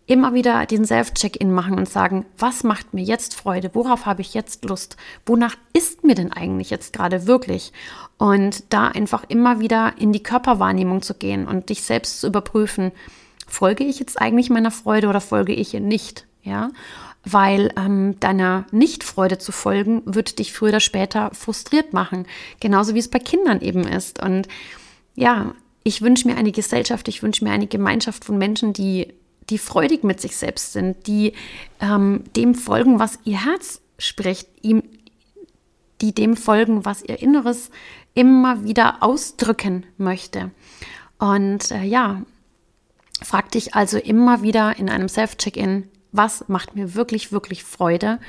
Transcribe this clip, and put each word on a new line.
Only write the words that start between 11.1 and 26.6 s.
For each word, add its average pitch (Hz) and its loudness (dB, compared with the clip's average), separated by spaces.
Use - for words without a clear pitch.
gehen - -4
und 185 -4
dich - -6
selbst - -4
zu - -2
überprüfen, 208 -2
folge 208 0
ich 277 -2
jetzt - -8
eigentlich 233 2
meiner 226 2
Freude 214 0
oder 196 2
folge 196 0
ich - -4
ihr 202 -6
nicht? - -4
Ja? 208 -6
Weil, 196 4
ähm, 196 0
deiner 190 2
Nicht-Freude 202 2
zu 190 -8
folgen, 202 0
wird 208 -4
dich 214 -6
früher 214 2
oder 214 4
später 202 0
frustriert 294 -2
machen. 185 -2
Genauso 208 2
wie 233 2
es 226 -2
bei 254 2
Kindern 294 2
eben 180 0
ist. - -6
Und 190 -2
ja, 240 0
ich 214 -2
wünsche 247 4
mir 247 0
eine 214 2
Gesellschaft, 233 -2